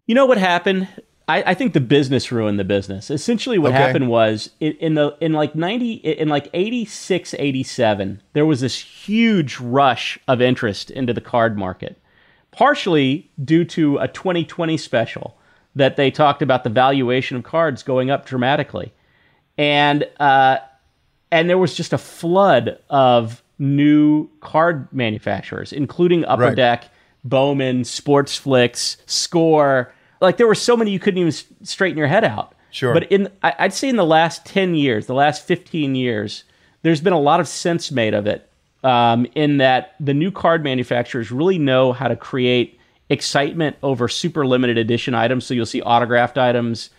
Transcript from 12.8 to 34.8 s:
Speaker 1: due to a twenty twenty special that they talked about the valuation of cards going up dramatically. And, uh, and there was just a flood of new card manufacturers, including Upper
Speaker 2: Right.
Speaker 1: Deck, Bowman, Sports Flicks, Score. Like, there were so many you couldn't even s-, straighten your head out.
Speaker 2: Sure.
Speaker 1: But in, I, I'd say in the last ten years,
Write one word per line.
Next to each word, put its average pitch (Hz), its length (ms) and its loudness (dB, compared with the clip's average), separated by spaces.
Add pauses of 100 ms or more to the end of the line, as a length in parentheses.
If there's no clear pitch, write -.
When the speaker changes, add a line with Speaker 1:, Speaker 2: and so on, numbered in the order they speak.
Speaker 1:
due 160 220 2
to 147 320 0
a - 100 -2
twenty 175 380 -4
twenty 160 320 -4
special - 600 -6 (380)
that 135 200 2
they 139 160 2
talked 147 300 2
about 127 220 0
the 123 60 -4
valuation 127 680 0
of 113 60 -8
cards 160 400 -2
going 131 260 -2
up 139 160 -2
dramatically. 135 680 -4 (640)
And, 147 500 2 (120)
uh, 135 380 4 (760)
and 170 180 2
there 180 80 2
was 180 180 0
just - 180 -8
a 135 40 0
flood 170 840 0 (100)
of 123 540 2 (160)
new 147 680 2 (100)
card 160 540 -2
manufacturers, 104 800 -6
including 175 520 0
Upper 123 180 0
Speaker 2:
Right. 113 120 2
Speaker 1:
Deck, 120 300 2 (380)
Bowman, 131 600 0
Sports 139 540 0
Flicks, 123 600 0 (100)
Score. 151 840 0 (280)
Like, 180 160 4
there 233 100 4
were 208 80 4
so 240 220 0
many 226 140 0
you 190 80 -2
couldn't 190 200 -2
even 170 80 2
s-, - 180 -4 (180)
straighten 175 340 -4
your 151 100 0
head 202 160 2
out. 117 320 -4 (160)
Speaker 2:
Sure. 127 220 -2
Speaker 1:
But 170 180 0
in, 196 180 2 (140)
I, 165 160 2
I'd 190 140 -2
say 269 160 -4
in 247 80 0
the 180 80 2
last 160 400 2
ten 190 280 -2
years, 131 320 0